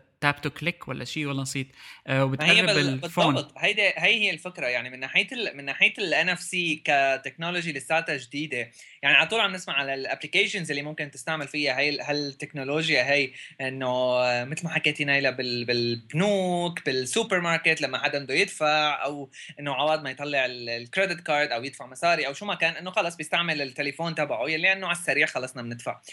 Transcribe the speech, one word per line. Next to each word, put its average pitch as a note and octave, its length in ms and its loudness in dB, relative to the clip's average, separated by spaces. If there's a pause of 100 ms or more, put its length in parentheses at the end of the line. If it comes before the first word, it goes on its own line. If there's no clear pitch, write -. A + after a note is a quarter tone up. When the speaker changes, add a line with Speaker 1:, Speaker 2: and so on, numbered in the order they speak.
(260)
Speaker 1:
tap C#3+ 100 2 (120)
to - 20 -2 (120)
click E3+ 260 -6
ولا C3+ 180 -8
شي، D3+ 200 -6
والله C#3 160 -2
نسيت، C3+ 260 -4 (400)
آه، C3+ 60 0
Speaker 2:
ما C3+ 60 4
هي C3+ 40 6
Speaker 1:
وبتقرب D#3 420 4
Speaker 2:
بال-، C#3+ 400 2
Speaker 1:
الفون. E3 280 4
Speaker 2:
بالضبط. - 240 -2
هيدا، G#3 260 2
هي G3 380 4
هي G3+ 80 2
الفكرة، E3 380 -6
يعني B2 220 -2
من B2+ 100 -14
ناحية F3 320 2
ال-، G#3 260 -4
من C#3 80 -10
ناحية F#3+ 320 4
ال E3+ 160 0
ان E3 160 4
اف F3 100 0
سي E3+ 460 -4
كتكنولوجي D3 880 0
لساتها D#3+ 440 -2
جديدة، B2+ 540 -6 (320)
يعني C#3+ 120 6
على D#3+ 120 6
طول A3 120 0
عم G3 120 2
نسمع F3+ 220 -6
على C#3 200 -2
الابليكيشنز D#3 800 -2
اللي C#3+ 100 -2
ممكن D3+ 300 -8
تستعمل D#3 360 -6
فيها D3 300 -2
هاي C#3+ 120 2
ال-، D3 120 -4
هالتكنولوجيا C#3+ 1120 0
هاي، C#3+ 220 4 (280)
إنه، C3 260 -2
آه، B2 560 2
مثل C#3 200 -6
ما E3 100 -4
حكيتي D3 320 -4
نايلة C#3 240 2
بال-، B2 360 -4
بالبنوك، F3 1200 0
بالسوبر F3 540 0
ماركت E3 420 2
لما C3 160 -2
حدا C#3+ 260 -2
بده C3 100 -6
يدفع، D3+ 680 2
أو C#3+ 280 -6 (280)
إنه C#3+ 140 -4
عوض D3 300 2
ما C3+ 80 -6
يطلع C#3+ 340 0
ال-، B2 240 -6
الكريدت E3 520 -2
كارد D3+ 300 2
أو A#2+ 120 -2
يدفع C3+ 240 -10
مصاري D#3 400 2
أو C#3 60 -4
شو G3+ 120 -10
ما G3 100 -2
كان، E3 200 0
إنه F3 160 -8
خلص E3+ 240 0
بيستعمل E3 460 -2
التليفون C#3+ 540 -4
تبعه، C3+ 340 0
يلي F3 240 2
إنه F#3+ 140 -4
على E3+ 100 0
السريع D3 300 2
خلصنا B2+ 340 -6
بندفع. A#2+ 400 -8 (120)